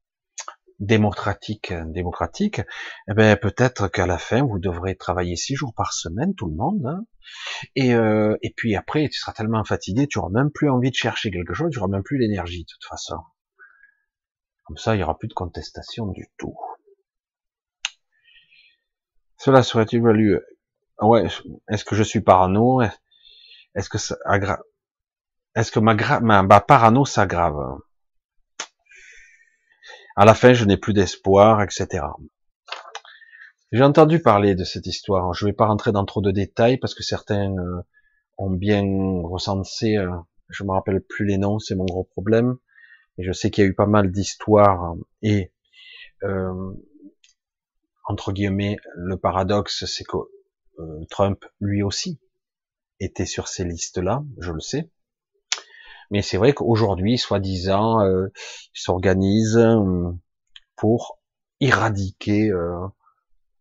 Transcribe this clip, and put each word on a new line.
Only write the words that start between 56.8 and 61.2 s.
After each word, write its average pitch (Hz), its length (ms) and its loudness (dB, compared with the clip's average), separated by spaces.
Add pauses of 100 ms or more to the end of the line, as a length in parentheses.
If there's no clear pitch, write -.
soi-disant, 98 840 0
euh, 95 260 2 (480)
ils - 60 -14
s'organisent, 98 760 2
euh, 98 560 4 (640)
pour - 460 -2 (400)